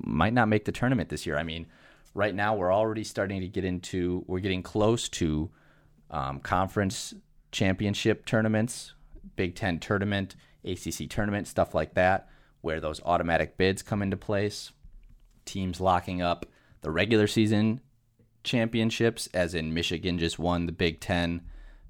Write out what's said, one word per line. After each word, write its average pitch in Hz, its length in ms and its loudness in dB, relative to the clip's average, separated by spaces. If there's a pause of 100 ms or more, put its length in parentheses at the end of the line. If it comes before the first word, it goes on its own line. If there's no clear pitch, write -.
might 82 300 2
not 120 140 4
make 107 180 2
the 101 60 -2
tournament 120 380 0
this 76 160 -8
year. 76 120 -2
I 78 60 -2
mean, 82 240 -8 (480)
right 98 180 0
now 104 220 0
we're 92 180 2
already 110 300 2
starting 98 380 -2
to 90 60 -4
get 95 160 -2
into, 90 600 -2
we're 92 140 -2
getting 92 240 -2
close 110 460 2
to, 78 420 0 (580)
um, 69 300 -6
conference 95 760 -2 (380)
championship 101 760 0
tournaments, 110 680 0 (420)
Big 90 200 -2
Ten 90 220 -2
tournament, 98 580 -2 (280)
A 92 100 -6
C 87 160 -6
C - 180 -8
tournament, 101 400 -2
stuff - 280 0
like 80 180 -2
that, 92 340 2 (340)
where 80 180 -4
those 78 260 -6
automatic 85 500 2
bids 95 280 2
come 104 180 -4
into 98 160 -2
place. 104 540 -4 (760)
Teams 92 340 -4
locking 90 440 2
up 87 240 0 (340)
the 76 80 -6
regular 104 380 4
season 110 540 2 (640)
championships, 113 880 0
as 87 220 0
in 80 180 -2
Michigan 87 460 -2
just 82 180 0
won 87 300 0
the 82 40 -4
Big 82 280 0
Ten 87 420 -2 (480)